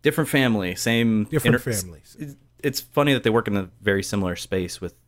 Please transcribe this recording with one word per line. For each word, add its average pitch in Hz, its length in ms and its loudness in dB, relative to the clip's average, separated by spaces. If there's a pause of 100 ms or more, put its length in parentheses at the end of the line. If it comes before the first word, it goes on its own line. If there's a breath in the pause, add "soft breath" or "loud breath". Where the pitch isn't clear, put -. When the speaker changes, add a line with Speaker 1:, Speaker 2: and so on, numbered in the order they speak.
Speaker 1:
Different 151 260 0
family, 110 460 2
same 117 500 2
Speaker 2:
Different 143 300 2
Speaker 1:
inter-, 123 180 -2
Speaker 2:
families. 90 460 -10
Speaker 1:
it's, 143 180 -14 (240)
it's - 200 -2
funny 143 320 0
that 120 100 2
they 113 80 4
work 110 160 2
in 101 100 -2
a 92 140 -4 (100)
very 98 220 2
similar 95 320 -2
space 90 460 -6
with 87 140 -10 (140)